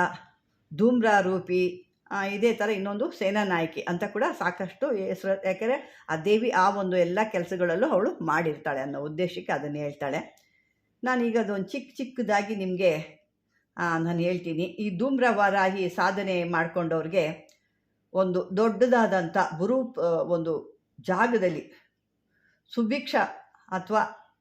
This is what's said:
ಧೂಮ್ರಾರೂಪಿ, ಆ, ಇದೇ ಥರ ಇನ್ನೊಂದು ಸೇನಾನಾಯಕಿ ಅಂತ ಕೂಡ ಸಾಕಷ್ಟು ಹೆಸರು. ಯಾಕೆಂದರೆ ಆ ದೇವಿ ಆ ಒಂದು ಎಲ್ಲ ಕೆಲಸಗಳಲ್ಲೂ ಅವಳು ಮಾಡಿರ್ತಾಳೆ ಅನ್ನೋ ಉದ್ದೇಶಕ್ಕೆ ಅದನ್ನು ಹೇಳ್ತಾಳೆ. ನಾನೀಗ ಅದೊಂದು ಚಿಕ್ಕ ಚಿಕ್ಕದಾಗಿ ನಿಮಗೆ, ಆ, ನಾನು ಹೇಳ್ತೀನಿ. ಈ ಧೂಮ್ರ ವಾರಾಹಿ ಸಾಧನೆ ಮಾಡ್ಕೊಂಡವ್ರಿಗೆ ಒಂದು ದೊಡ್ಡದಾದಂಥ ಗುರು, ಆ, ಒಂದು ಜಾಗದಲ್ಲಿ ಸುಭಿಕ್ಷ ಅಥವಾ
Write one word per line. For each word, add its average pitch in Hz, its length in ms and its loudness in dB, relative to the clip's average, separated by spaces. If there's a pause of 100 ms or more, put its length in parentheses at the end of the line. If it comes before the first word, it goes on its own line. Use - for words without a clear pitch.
(720)
ಧೂಮ್ರಾರೂಪಿ, 185 1120 2 (260)
ಆ, 196 140 -2
ಇದೇ 202 280 2
ಥರ 214 160 0
ಇನ್ನೊಂದು 208 420 -2
ಸೇನಾನಾಯಕಿ 190 680 0
ಅಂತ 175 220 -4
ಕೂಡ 208 200 -2 (160)
ಸಾಕಷ್ಟು 190 560 -4
ಹೆಸರು. 190 520 -2
ಯಾಕೆಂದರೆ 190 600 -4
ಆ 160 80 -2
ದೇವಿ 208 320 2
ಆ 196 280 4
ಒಂದು 185 200 0
ಎಲ್ಲ 175 220 2 (120)
ಕೆಲಸಗಳಲ್ಲೂ 180 580 0
ಅವಳು 269 320 0
ಮಾಡಿರ್ತಾಳೆ 151 600 -2
ಅನ್ನೋ 143 200 -6
ಉದ್ದೇಶಕ್ಕೆ 175 520 -4
ಅದನ್ನು 147 240 -4
ಹೇಳ್ತಾಳೆ. 147 580 -6 (680)
ನಾನೀಗ 240 340 0
ಅದೊಂದು 196 300 -2
ಚಿಕ್ಕ - 300 -10
ಚಿಕ್ಕದಾಗಿ 208 580 -2
ನಿಮಗೆ, 185 680 0 (540)
ಆ, 170 200 0
ನಾನು 170 220 0
ಹೇಳ್ತೀನಿ. 175 440 -2
ಈ 202 340 -4
ಧೂಮ್ರ 254 320 0
ವಾರಾಹಿ 196 600 2
ಸಾಧನೆ 185 540 0
ಮಾಡ್ಕೊಂಡವ್ರಿಗೆ 165 1120 -2 (640)
ಒಂದು 185 420 0
ದೊಡ್ಡದಾದಂಥ 214 800 4 (200)
ಗುರು, 254 360 0
ಆ, 165 280 2
ಒಂದು 160 600 -2 (200)
ಜಾಗದಲ್ಲಿ 185 680 0 (1040)
ಸುಭಿಕ್ಷ 247 400 0 (520)
ಅಥವಾ - 720 -2